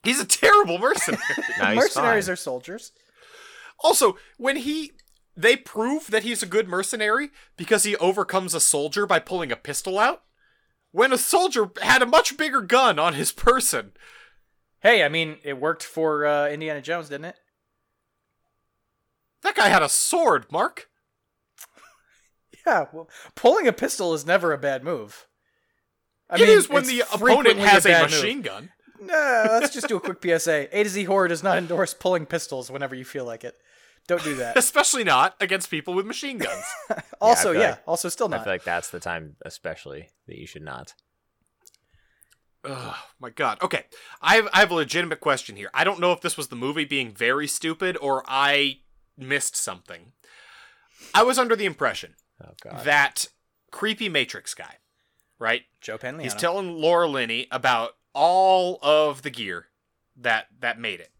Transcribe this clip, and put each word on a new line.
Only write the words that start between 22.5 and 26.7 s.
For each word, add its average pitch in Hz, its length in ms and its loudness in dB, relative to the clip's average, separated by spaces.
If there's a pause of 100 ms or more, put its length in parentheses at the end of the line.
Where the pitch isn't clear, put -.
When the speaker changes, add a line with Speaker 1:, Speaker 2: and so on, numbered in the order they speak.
Speaker 3:
Yeah, 196 260 0
well, 160 180 -18 (260)
pulling 330 320 4
a 220 60 2
pistol - 400 -4
is 143 120 -6
never 175 280 2
a 139 40 -4
bad 131 260 -4
move. 127 440 -10 (1000)
I 175 60 -4
Speaker 1:
It 180 60 6
Speaker 3:
mean, 453 80 10
Speaker 1:
is 415 200 8
when 285 140 2